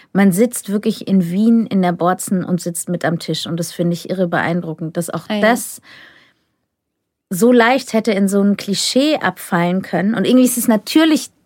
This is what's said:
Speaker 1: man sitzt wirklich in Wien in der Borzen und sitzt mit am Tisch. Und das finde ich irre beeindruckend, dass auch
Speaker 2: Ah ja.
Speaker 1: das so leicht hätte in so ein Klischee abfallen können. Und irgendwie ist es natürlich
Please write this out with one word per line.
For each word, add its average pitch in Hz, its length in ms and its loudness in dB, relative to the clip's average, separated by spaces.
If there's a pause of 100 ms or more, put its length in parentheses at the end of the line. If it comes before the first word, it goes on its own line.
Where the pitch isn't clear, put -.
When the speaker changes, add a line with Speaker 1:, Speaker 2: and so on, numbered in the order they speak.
(140)
Speaker 1:
man 196 180 4
sitzt 233 380 -2
wirklich 208 380 -4
in 185 220 2
Wien 220 360 2
in 196 160 0
der 180 120 2
Borzen 180 500 -2
und 175 180 -2
sitzt - 280 -8
mit 175 160 -4
am 165 140 -2
Tisch. - 260 -6
Und 170 140 -6
das 170 120 -6
finde 170 220 -2
ich - 160 -10
irre 185 180 -2
beeindruckend, 165 720 -4
dass 170 120 -6
auch - 200 -10
Speaker 2:
Ah 214 60 -4
ja. 208 60 -2
Speaker 1:
das 226 400 0 (1500)
so 208 220 4
leicht 247 420 4
hätte 220 180 0
in 202 160 2
so 196 140 2
ein 202 160 2
Klischee 269 600 0
abfallen 180 640 -2
können. 190 320 -2
Und 190 120 -2
irgendwie 254 200 6
ist 247 120 -2
es 226 100 -2
natürlich 311 640 2 (160)